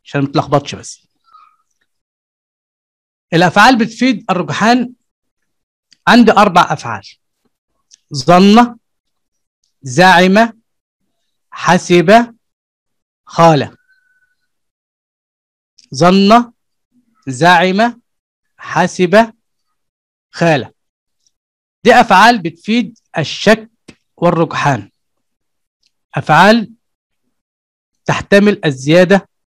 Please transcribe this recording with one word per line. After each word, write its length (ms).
عشان 180
ما 60
تلخبطش 480
بس. 320
الأفعال 440
بتفيد 540
الرجحان، 600
عندي 240
أربع 300
أفعال: 420
ظن، 600
زعم، 800
حسب، 840
خال. 520
ظن، 560
زعم، 760
حسب، 760
خال. 420
دي 100
أفعال 480
بتفيد 580
الشك 540
والرجحان، 760
أفعال 560
تحتمل 600
الزيادة 640